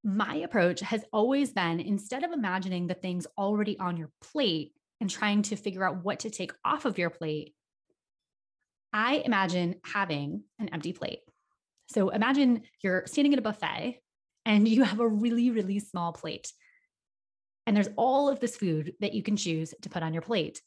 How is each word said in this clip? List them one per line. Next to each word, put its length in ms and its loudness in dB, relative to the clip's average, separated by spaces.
My 320 0
approach 440 2
has 320 -4
always 400 2
been, 280 0
instead 440 -4
of 80 -6
imagining 540 -2
the 80 -2
things 320 -6
already 420 0
on 180 -4
your 140 -10
plate 540 -2
and 80 -2
trying 340 0
to 140 -4
figure 280 -4
out 200 -2
what 160 -2
to 100 -8
take 220 -8
off 200 0
of 140 -2
your 120 0
plate, 440 -8
I 320 2
imagine 600 2
having 580 -4
an 140 -4
empty 200 -6
plate. 280 -8
So 220 2
imagine 520 4
you're 240 0
standing 260 4
at 60 4
a 40 -2
buffet 580 -4
and 220 6
you 160 6
have 180 2
a 80 4
really, 420 2
really 280 0
small 340 -4
plate. 400 -10
And 100 4
there's 200 2
all 340 4
of 100 -2
this 160 -4
food 440 -2
that 120 -2
you 100 -2
can 140 0
choose 460 -4
to 80 -12
put 120 -4
on 120 -2
your 80 -2
plate. 440 -2